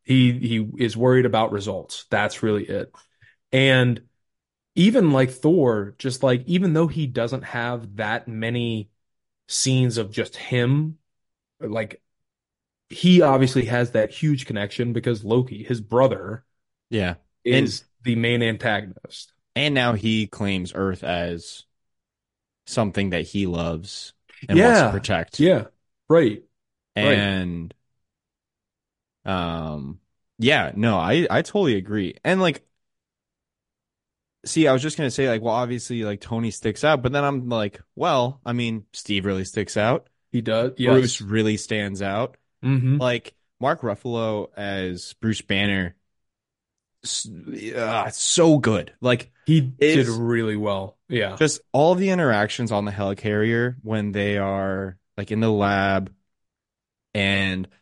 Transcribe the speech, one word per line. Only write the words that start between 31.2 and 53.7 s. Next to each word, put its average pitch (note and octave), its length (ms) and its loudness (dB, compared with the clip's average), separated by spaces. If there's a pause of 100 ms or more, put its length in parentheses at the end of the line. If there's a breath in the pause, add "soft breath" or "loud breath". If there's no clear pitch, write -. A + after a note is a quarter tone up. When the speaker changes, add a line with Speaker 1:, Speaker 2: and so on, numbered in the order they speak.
Speaker 2:
I C3 120 2
totally E3 340 0
agree. F#2+ 480 -4
And, F#3 160 2
like, E3+ 240 -2 (1800)
see, D#3 220 2
I C3+ 60 6
was B2+ 80 2
just D3+ 160 -6
gonna C#3 140 -2
say, C3+ 160 0
like, A2+ 140 0
well, A2+ 120 -2
obviously, A#2+ 500 -4
like, G#2 180 -6
Tony A2+ 300 -4
sticks - 320 -6
out, D3 180 2
but B2+ 100 -2
then C#3+ 120 0
I'm C3+ 260 -2
like, G#2+ 320 -4 (140)
well, C3+ 500 0
I A#2+ 80 -4
mean, A2+ 400 -4
Steve G2 320 -4
really F#2+ 200 -2
sticks - 300 -6
out. A2+ 320 0 (240)
Speaker 1:
He A#2+ 100 -2
does. A2+ 340 0
Speaker 2:
Bruce B2+ 440 4
Speaker 1:
Yes. - 20 -10
Speaker 2:
really G#2+ 360 0
stands G2+ 440 -6
out. G2+ 360 -4 (260)
Speaker 1:
Mm-hmm. C3 340 2
Speaker 2:
Like, B2 380 -2 (240)
Mark D3 220 -2
Ruffalo A2+ 720 -4
as F#2+ 580 -6
Bruce A2 280 -2
Banner, G2 540 -2 (1080)
s-, - 240 -8 (480)
uh, A2+ 360 -4
so E3 480 4
good. G#2 420 -2
Like, B2 300 0 (140)
Speaker 1:
He D#3 160 6
did C#3+ 380 4
Speaker 2:
it's A#2+ 100 2
Speaker 1:
really A2+ 460 0
well. G2+ 420 -4 (120)
Yeah. G2+ 280 -2
Speaker 2:
just D3+ 240 0 (100)
all D#3+ 240 4
the F#3+ 140 0
interactions A#2 640 0
on G#2 140 0
the G#2 60 -6
helicarrier G#2+ 920 -2